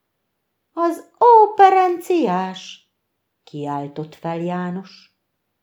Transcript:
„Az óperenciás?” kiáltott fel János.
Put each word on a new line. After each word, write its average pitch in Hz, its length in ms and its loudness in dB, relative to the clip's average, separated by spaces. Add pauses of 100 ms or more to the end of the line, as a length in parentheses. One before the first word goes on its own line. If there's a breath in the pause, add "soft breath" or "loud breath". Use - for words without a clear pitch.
(720)
„Az 330 300 -4 (200)
óperenciás?” 370 1700 2 (520)
kiáltott 143 720 -10
fel 165 220 -10
János. 180 840 -10 (440)